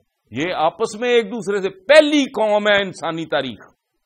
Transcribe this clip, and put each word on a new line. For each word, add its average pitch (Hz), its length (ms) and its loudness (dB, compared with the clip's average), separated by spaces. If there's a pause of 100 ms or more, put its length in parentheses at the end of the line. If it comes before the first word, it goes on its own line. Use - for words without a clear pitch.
(320)
ये 156 200 -4
आपस 202 480 -4
में 247 80 -2
एक 233 220 0
दूसरे 202 320 -4
से, 190 60 -2
पहली 294 560 4
कौम 214 440 0
है 202 180 2
इंसानी 165 380 -8
तारीख 135 340 -4 (480)